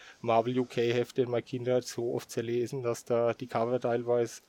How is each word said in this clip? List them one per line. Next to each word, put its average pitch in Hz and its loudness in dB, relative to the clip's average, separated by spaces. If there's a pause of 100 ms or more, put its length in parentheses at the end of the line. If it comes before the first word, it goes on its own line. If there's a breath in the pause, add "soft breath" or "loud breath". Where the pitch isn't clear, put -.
(220 loud breath)
Marvel 117 4
U 127 2
K 117 0
Hefte 123 0
in 120 -2
meiner 117 0
Kindheit 127 0
so 120 -4
oft - -6
zerlesen, 120 -2
dass 120 -2
da 117 2
die 123 -10
Cover 120 0
teilweise 120 0